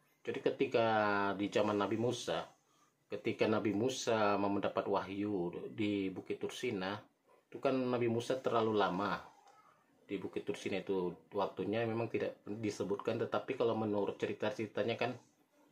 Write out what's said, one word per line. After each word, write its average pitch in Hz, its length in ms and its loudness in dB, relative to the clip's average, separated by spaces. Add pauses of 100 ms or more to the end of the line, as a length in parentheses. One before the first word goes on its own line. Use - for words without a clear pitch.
(200)
Jadi - 240 -4
ketika 123 440 2 (520)
di 101 80 0
zaman 104 320 4
Nabi 101 160 2
Musa, 107 480 0 (640)
ketika 107 400 0
Nabi 104 300 2
Musa 110 580 2
mau 98 140 2
mendapat 98 400 0
wahyu 95 640 0 (160)
di 104 400 0
Bukit 101 340 -8
Tursina, 101 540 -4 (480)
itu - 160 -14
kan 131 160 2
Nabi 123 320 2
Musa 117 320 0
terlalu 110 320 2
lama 95 480 2 (880)
di 101 80 -4
Bukit - 280 -6
Tursina 98 360 -2
itu 90 320 -2 (160)
waktunya, 101 560 0
memang 113 240 -2
tidak - 360 -4
disebutkan, 104 760 -2
tetapi 110 320 -2
kalau 117 240 0
menurut 104 400 0
cerita-ceritanya 107 800 -2
kan 120 140 0 (600)